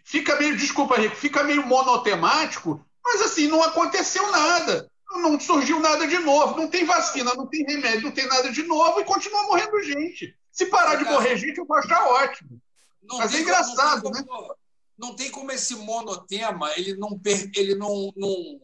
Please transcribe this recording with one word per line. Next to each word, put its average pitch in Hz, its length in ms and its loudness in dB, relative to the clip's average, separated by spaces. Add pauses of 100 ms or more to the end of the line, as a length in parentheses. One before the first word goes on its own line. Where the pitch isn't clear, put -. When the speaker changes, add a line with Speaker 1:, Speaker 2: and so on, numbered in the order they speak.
Speaker 1:
fica 294 320 0
meio, 294 200 2
desculpa, 262 400 2
Rico, 214 180 2
fica 285 300 0
meio 285 220 0
monotemático, 240 1160 2 (200)
mas 440 180 2
assim, 311 260 2
não 320 140 4
aconteceu 339 680 0
nada. 330 600 2 (320)
Não 302 160 4
surgiu 294 400 2
nada 311 280 2
de 330 120 0
novo. 285 380 4
Não 320 120 -2
tem 349 160 0
vacina, 285 500 0
não 254 120 -8
tem 311 180 -4
remédio, 254 380 -2
não 294 100 -6
tem 262 140 -4
nada 262 240 0
de 277 140 -4
novo 339 360 2
e - 40 0
continua 392 400 -2
morrendo 415 380 0
gente. 294 520 -8 (160)
Se - 160 -2
parar 330 300 4
de 285 80 -2
Speaker 2:
Cara, 294 120 2
Speaker 1:
morrer 240 200 2
gente, 294 220 -6
eu 349 80 -8
vou 294 100 0
achar 339 300 2
ótimo. 240 540 0 (420)
Speaker 2:
não 247 160 -8
Speaker 1:
Mas 226 120 0
é - 40 -2
Speaker 2:
tem 320 80 0
Speaker 1:
engraçado, 277 600 2
Speaker 2:
como, 214 120 -6
Speaker 1:
né? 277 100 -8 (720)
Speaker 2:
não 240 160 -12
tem 262 160 -10
como 269 220 -10
esse 247 240 -6
monotema, 208 1000 -6
ele 190 200 -6
não 202 220 -8
per-, 196 360 -2
ele 196 200 0
não, 202 420 -4
não 185 480 -6